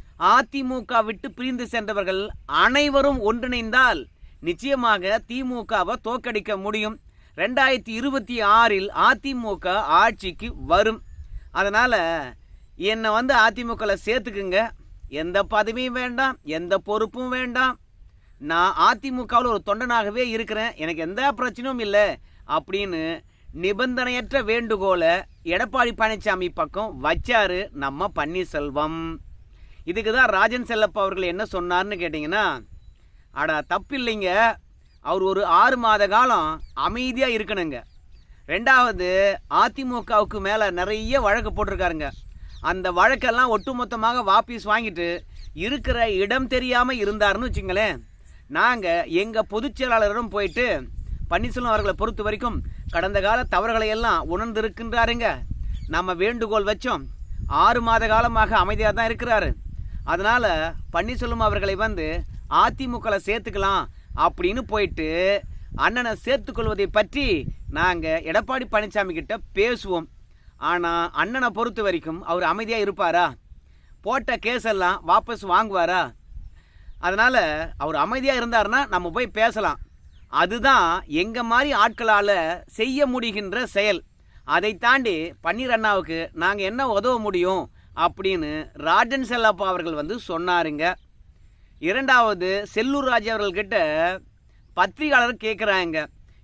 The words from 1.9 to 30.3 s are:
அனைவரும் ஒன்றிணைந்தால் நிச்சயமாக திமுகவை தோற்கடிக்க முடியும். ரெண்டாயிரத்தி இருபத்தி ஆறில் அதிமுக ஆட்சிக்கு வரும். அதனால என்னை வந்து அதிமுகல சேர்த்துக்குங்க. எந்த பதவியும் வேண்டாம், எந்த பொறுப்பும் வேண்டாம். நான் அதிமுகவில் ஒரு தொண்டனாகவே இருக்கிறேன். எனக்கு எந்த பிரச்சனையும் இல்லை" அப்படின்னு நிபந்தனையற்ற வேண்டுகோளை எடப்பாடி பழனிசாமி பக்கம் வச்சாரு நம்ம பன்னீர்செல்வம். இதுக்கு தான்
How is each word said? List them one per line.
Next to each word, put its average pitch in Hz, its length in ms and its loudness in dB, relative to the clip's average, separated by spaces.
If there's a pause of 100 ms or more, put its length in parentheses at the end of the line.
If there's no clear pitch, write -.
அனைவரும் 277 640 4
ஒன்றிணைந்தால் 233 800 2 (380)
நிச்சயமாக 214 880 0
திமுகவை 240 760 -2
தோற்கடிக்க 220 540 -4
முடியும். 214 400 -4 (400)
ரெண்டாயிரத்தி 254 560 0
இருபத்தி 240 420 -4 (160)
ஆறில் 208 460 6
அதிமுக 226 680 0 (280)
ஆட்சிக்கு 202 520 2 (180)
வரும். 208 340 4 (520)
அதனால 214 420 2 (880)
என்னை 220 320 0
வந்து 254 240 2
அதிமுகல 226 640 2
சேர்த்துக்குங்க. 202 640 -2 (520)
எந்த 165 320 -4
பதவியும் 226 520 -2
வேண்டாம், 247 480 -2
எந்த 170 340 -4
பொறுப்பும் 220 520 -4
வேண்டாம். 254 460 -2 (680)
நான் 170 380 2
அதிமுகவில் 247 680 2
ஒரு 208 160 0
தொண்டனாகவே 226 640 0
இருக்கிறேன். 220 480 -4
எனக்கு 156 260 -6
எந்த 185 200 -4 (100)
பிரச்சனையும் 247 500 -4
இல்லை" 208 240 4 (420)
அப்படின்னு 175 540 -4 (520)
நிபந்தனையற்ற 247 920 -2
வேண்டுகோளை 196 680 2 (300)
எடப்பாடி 233 500 0
பழனிசாமி 196 600 -2
பக்கம் 185 380 -4 (100)
வச்சாரு 180 580 2 (120)
நம்ம 139 440 -4
பன்னீர்செல்வம். 156 840 -4 (840)
இதுக்கு 208 300 -2
தான் 247 220 4